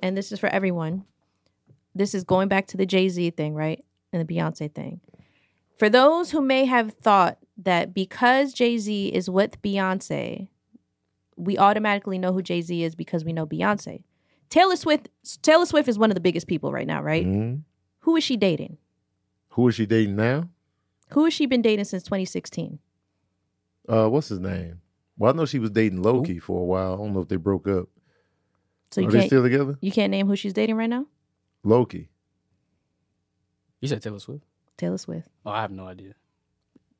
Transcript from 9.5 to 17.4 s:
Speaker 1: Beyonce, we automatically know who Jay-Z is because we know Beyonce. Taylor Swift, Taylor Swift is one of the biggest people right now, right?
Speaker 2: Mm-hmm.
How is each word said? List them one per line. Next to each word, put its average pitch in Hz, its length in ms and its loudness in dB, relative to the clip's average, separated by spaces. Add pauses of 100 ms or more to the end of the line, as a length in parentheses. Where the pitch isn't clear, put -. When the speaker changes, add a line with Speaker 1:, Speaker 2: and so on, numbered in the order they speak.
Speaker 1:
Beyonce, 190 880 -4 (880)
we 185 200 -4
automatically 202 600 2
know 185 160 -2
who 185 80 -2
Jay-Z 170 420 -4
is 165 120 -4
because 165 280 -6
we 165 80 -6
know 160 140 -4
Beyonce. 185 580 -4 (460)
Taylor 370 260 4
Swift, 302 320 -2 (340)
Taylor 330 240 6
Swift 294 220 2
is 226 100 0
one 220 140 4
of 190 40 -2
the 175 60 -4
biggest 170 260 0
people 151 260 -4
right 131 140 -6
now, 156 140 -4
right? 147 240 -2
Speaker 2:
Mm-hmm. 110 340 -2 (400)